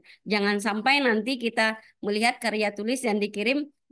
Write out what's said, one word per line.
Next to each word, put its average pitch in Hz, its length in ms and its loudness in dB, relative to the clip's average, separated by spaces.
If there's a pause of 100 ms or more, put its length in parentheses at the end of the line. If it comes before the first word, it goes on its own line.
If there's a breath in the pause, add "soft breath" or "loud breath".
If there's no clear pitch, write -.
(260 loud breath)
Jangan 208 360 2
sampai 226 400 2
nanti 240 360 0
kita 220 400 0 (240 loud breath)
melihat 214 400 0
karya 208 320 0
tulis 233 280 -4
yang 214 200 0
dikirim 208 440 0 (260)